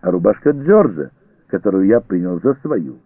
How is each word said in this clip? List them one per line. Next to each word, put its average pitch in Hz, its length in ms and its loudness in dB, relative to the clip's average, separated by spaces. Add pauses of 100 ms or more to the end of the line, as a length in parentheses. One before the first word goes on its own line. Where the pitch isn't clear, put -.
а 90 100 -2
рубашка 92 400 0
Джорджа, 143 600 0 (360)
которую 95 380 0
я 113 140 4
принял 90 420 -6
за 135 140 0
свою. 101 500 -8